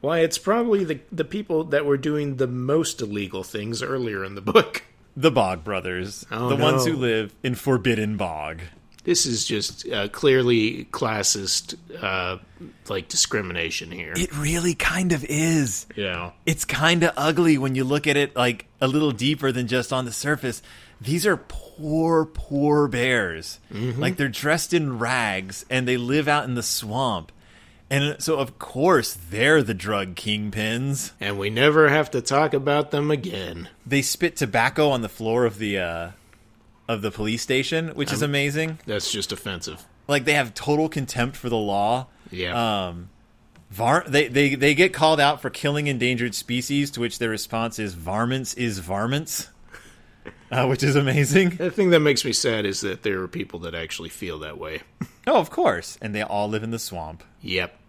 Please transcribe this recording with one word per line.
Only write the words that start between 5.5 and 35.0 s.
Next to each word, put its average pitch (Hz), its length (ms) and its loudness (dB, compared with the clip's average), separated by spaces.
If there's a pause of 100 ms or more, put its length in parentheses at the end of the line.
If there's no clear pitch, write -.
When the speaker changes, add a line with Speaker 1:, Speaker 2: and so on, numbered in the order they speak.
Speaker 2:
Brothers. 92 680 -6
Speaker 1:
Oh, 120 180 -2
Speaker 2:
The 135 60 4
ones 139 300 4
Speaker 1:
no. 165 80 2
Speaker 2:
who 151 40 -2
live 110 360 0 (100)
in 127 120 0
Forbidden 110 640 0
Bog. 82 440 -6 (420)
Speaker 1:
This 175 220 2
is 113 200 -2
just, - 440 -6
uh, 104 180 -2
clearly 120 840 2
classist, 104 840 -2 (260)
uh, 92 360 -2 (500)
like, 95 220 -6
discrimination 87 840 -2
here. 85 240 -10
Speaker 2:
It 175 220 -2
really 165 380 0
kind 180 360 0
of 147 140 0
is. 151 600 0 (100)
Speaker 1:
Yeah. 87 360 -4 (140)
Speaker 2:
It's 165 200 0
kinda 165 520 2
ugly 156 400 4
when 131 180 0
you 131 80 0
look 143 240 0
at 147 100 4
it, 143 180 0
like, 123 300 0 (160)
a 135 60 2
little 147 240 2
deeper 135 400 0
than 123 160 -2
just 123 260 0
on 127 120 -2
the 117 80 -8
surface. 147 480 -4 (400)
These 147 260 0
are 175 80 4
poor, 160 880 0
poor 147 640 2
bears. 117 720 0 (140)
Speaker 1:
Mm-hmm. 120 260 -4
Speaker 2:
Like, 143 160 0
they're 139 140 0
dressed 151 440 -2
in 147 260 2
rags, 107 720 -2
and 127 160 0
they 127 120 2
live 135 320 0
out 147 160 4
in 127 100 -2
the 117 80 -2
swamp. 107 680 -4 (560)
And 143 340 -2
so, 156 160 0
of 131 180 -4
course, - 560 2 (160)
they're 135 340 4
the 110 100 -2
drug 95 420 -4
kingpins. 107 1040 -4
Speaker 1:
And 101 180 -4
we 98 120 -2
never 147 400 6
have 143 220 2
to 123 100 0
talk 147 320 2
about 143 380 0
them 147 200 0
again. 92 560 -4 (180)
Speaker 2:
They 139 160 2
spit - 360 -2
tobacco 127 540 2
on 127 100 2